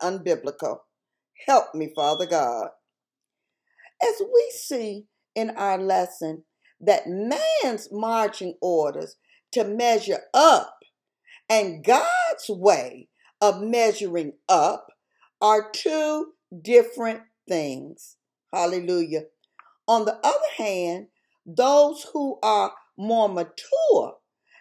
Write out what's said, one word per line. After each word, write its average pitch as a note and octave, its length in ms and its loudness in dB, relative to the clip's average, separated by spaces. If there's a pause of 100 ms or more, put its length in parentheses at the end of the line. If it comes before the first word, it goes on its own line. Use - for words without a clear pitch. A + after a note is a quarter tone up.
unbiblical. D#3+ 800 -4 (680)
Help C4 300 2
me, D#3 180 -6
Father D#3 320 0
God. B2+ 440 -2 (1300)
As G#4+ 200 0
we A#4 340 2
see G#3+ 500 -8 (300)
in A3 160 -4
our G3 260 -2
lesson F3+ 680 -4 (360)
that F#3+ 280 2
man's C4 840 -2
marching G#3+ 720 -2
orders D#3+ 560 -2 (340)
to A#3 120 0
measure G#3+ 580 0 (120)
up C4+ 460 6 (680)
and F#3+ 340 0
God's E5 680 0
way C#3 600 0 (320)
of G3 200 2
measuring G#3 720 -2 (140)
up E3+ 400 2 (540)
are G#3+ 300 4
two D#4 600 -4 (280)
different A3+ 600 2 (260)
things. C#3+ 720 -8 (360)
Hallelujah. F3 720 -2 (640)
On A3+ 180 2
the - 180 -2
other D5 340 0
hand, F#3 500 -6 (380)
those C#4+ 680 2
who C#4+ 280 -4
are G#3 320 0 (240)
more G#3+ 300 0
mature G3 880 0 (460)